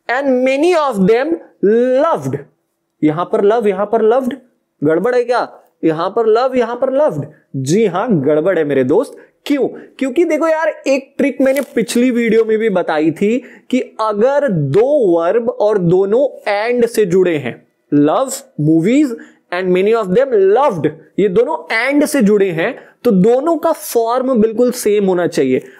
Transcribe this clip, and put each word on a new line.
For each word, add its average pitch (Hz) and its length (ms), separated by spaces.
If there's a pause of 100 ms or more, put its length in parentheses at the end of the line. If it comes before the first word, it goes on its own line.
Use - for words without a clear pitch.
and 262 340
many 277 380
of 262 260
them 247 260 (680)
loved, 156 340 (680)
यहां 156 220
पर 202 220
love, 214 200
यहां 202 200
पर 220 240
loved, 254 240 (480)
गड़बड़ 175 320
है 247 100
क्या? 233 240 (360)
यहां 160 260
पर 220 240
love, 262 220
यहां 240 200
पर 262 220
loved, 185 260 (320)
जी 156 300
हां, 190 220 (140)
गड़बड़ 156 360
है 160 60
मेरे 139 200
दोस्त। 175 320 (300)
क्यों? 277 200 (320)
क्योंकि 269 260
देखो 320 240
यार, 320 200 (180)
एक 269 320
ट्रिक 269 220
मैंने 269 200 (140)
पिछली 240 360
वीडियो 226 340
में 220 140
भी 226 100
बताई 165 420
थी 208 280 (320)
कि 254 100 (200)
अगर 247 480
दो 190 680
वर्ब 202 300
और 208 300
दोनों 196 480 (240)
and 233 360
से 220 180
जुड़े 180 320
हैं, 127 180 (380)
love 160 440 (240)
movies 190 520 (400)
and 180 200
many 196 220
of 214 160
them 254 240 (180)
loved, 208 360 (300)
ये 196 100
दोनों 233 280 (200)
and 277 300
से 285 160
जुड़े 196 280
हैं, 170 240 (300)
तो 247 60
दोनों 247 460
का 330 160
फॉर्म 247 680
बिल्कुल 226 320
सेम 208 340
होना 175 200
चाहिए। 131 360 (180)